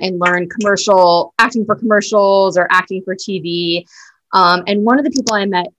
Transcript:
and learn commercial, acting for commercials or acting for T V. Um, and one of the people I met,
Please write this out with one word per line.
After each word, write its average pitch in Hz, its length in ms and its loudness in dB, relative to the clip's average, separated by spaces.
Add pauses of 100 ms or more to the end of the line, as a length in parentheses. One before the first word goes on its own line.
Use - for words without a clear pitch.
and 185 160 -4
learn 180 300 0
commercial, 185 880 2
acting 233 280 0
for 208 100 -2
commercials 202 840 0
or 180 140 2
acting 185 320 -2
for 185 100 -8
T 190 280 -8
V. 170 460 -4 (460)
Um, 185 340 4
and 208 180 0
one 240 120 4
of 294 60 0
the 285 80 -4
people 226 240 -2
I 202 100 -2
met, 180 220 -2 (120)